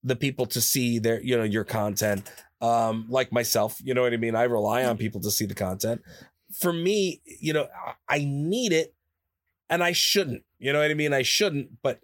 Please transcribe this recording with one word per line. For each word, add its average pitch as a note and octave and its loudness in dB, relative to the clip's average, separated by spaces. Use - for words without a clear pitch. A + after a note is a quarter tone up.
the B2+ 0
people C3 -2
to A#2+ -2
see A#2+ 2
their, A2+ 2
you B2 0
know, A#2 2
your G#2+ 0
content, G#2 -2
um, A2+ 2
like B2+ 0
myself, A2+ 0
you B2+ -2
know B2+ 2
what A#2+ 2
I A#2 -2
mean? A2+ -2
I A2+ 4
rely A#2+ 2
on A#2+ 2
people G#2+ -6
to G#2 -2
see G#2+ -2
the G2 -8
content, G2+ -4
for F3+ -2
me, F#3 0
you - -4
know, D3+ 0
I, C#3 2
I D3 0
need E3+ 0
it D#3+ 0
and E3+ 2
I F3 2
shouldn't, E3+ 0
you C3+ -2
know D3 4
what D3+ 4
I - 0
mean? D3+ 0
I C3+ 2
shouldn't, C#3+ 0
but B2+ -2